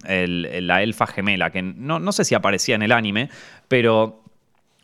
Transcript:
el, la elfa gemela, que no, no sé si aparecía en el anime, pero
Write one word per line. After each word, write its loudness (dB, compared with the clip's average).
el, -2
la 4
elfa -2
gemela, -2
que -6
no, -6
no -4
sé 0
si 0
aparecía 0
en 0
el 2
anime, 0
pero 2